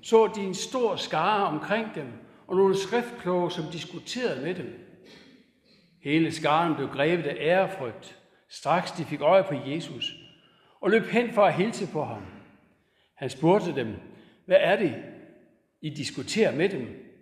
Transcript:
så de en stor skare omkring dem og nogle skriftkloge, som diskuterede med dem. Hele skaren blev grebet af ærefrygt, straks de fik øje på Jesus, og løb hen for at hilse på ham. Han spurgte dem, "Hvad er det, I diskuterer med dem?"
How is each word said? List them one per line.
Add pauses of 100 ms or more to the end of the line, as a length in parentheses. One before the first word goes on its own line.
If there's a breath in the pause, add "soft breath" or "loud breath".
så
de
en
stor
skare
omkring
dem (340 loud breath)
og
nogle
skriftkloge,
som
diskuterede
med
dem. (1120 loud breath)
Hele
skaren
blev
grebet
af
ærefrygt, (300 soft breath)
straks
de
fik
øje
på
Jesus, (640 soft breath)
og
løb
hen
for
at
hilse
på
ham. (920)
Han
spurgte
dem, (480 loud breath)
"Hvad
er
det, (760)
I
diskuterer
med
dem?"